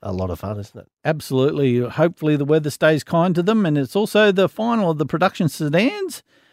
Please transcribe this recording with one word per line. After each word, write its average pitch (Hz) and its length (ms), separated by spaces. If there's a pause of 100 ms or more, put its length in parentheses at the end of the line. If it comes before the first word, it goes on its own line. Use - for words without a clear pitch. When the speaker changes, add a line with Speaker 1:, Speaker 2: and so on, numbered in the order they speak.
Speaker 1:
a 98 100
lot 92 200
of 85 80
fun, 104 200
isn't 101 200
it? 92 80 (180)
Speaker 2:
Absolutely. 139 720
Hopefully 151 560
the 143 100
weather 151 260
stays 156 320
kind 170 320
to 175 80
them. 214 220
And 151 120
it's 135 180
also 208 360
the 185 180
final 220 400
of 156 80
the 151 80
production 170 420
sedans. 233 760 (300)